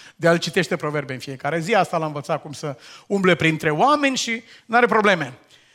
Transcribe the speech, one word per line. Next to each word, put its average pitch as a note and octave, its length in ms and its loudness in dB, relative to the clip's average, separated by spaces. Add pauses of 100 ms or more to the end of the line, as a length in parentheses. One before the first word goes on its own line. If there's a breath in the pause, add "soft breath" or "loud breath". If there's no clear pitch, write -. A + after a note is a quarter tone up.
(160 loud breath)
De E3+ 120 -2
el E3+ 100 6
citește E3+ 380 -2
proverbe D3 380 -6
în B2+ 60 -10
fiecare C#3+ 400 -6
zi, F3 160 0
asta F3 220 2
l-a D#3+ 80 -4
învățat D3 360 -6
cum D#3+ 100 -14
să C#3 260 -10 (300 loud breath)
umble F#3 280 4
printre D#3+ 340 0
oameni C4+ 480 2
și A#3 260 -6 (220 loud breath)
n-are A#3+ 200 2
probleme. G3 480 2 (420 soft breath)